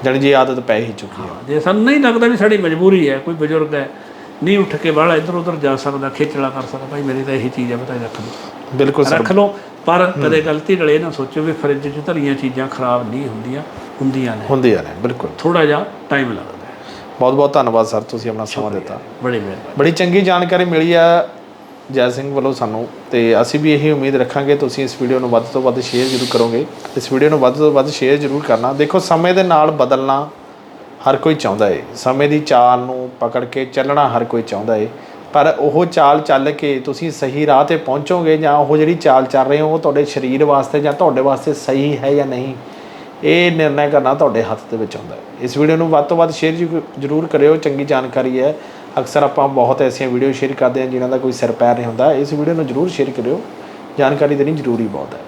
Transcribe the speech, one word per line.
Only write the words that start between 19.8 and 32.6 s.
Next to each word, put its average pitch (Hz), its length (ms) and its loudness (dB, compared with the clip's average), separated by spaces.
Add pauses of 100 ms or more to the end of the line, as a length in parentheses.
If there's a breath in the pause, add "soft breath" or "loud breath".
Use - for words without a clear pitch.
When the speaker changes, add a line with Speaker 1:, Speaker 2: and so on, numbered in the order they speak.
Speaker 1:
ਚੰਗੀ 175 300 2
ਜਾਣਕਾਰੀ 180 440 2
ਮਿਲੀ 170 280 2
ਆ 170 360 6 (640)
ਜੈ 127 200 2
ਸਿੰਘ 135 240 -6
ਵੱਲੋਂ 135 180 0
ਸਾਨੂੰ, 117 360 -4 (220)
ਤੇ 117 320 4
ਅਸੀਂ 147 180 0
ਵੀ 156 120 4
ਇਹੀ 151 180 2
ਉਮੀਦ 139 260 0
ਰੱਖਾਂਗੇ 139 400 0
ਤੁਸੀਂ 139 280 -2
ਇਸ 123 180 -8
ਵੀਡੀਓ 127 160 0
ਨੂੰ 127 120 -2
ਵੱਧ 117 140 2
ਤੋਂ 131 180 -4
ਵੱਧ 127 180 0
ਸ਼ੇਅਰ 123 280 -2
ਜ਼ਰੂਰ 127 220 -2
ਕਰੋਗੇ। 117 360 0 (300)
ਇਸ 131 160 -4
ਵੀਡੀਓ 135 160 4
ਨੂੰ 151 100 2
ਵੱਧ 127 160 4
ਤੋਂ 151 180 4
ਵੱਧ 139 140 4
ਸ਼ੇਅਰ 139 300 2
ਜ਼ਰੂਰ 143 300 -2
ਕਰਨਾ। 120 260 2
ਦੇਖੋ 147 260 0
ਸਮੇਂ 175 360 2
ਦੇ 190 80 4
ਨਾਲ 160 280 4
ਬਦਲਣਾ 135 580 0 (840)
ਹਰ 220 60 4
ਕੋਈ 160 180 2
ਚਾਹੁੰਦਾ 104 360 0
ਏ, 76 120 -2 (140)
ਸਮੇਂ 135 320 0
ਦੀ 151 120 2
ਚਾਲ 123 400 4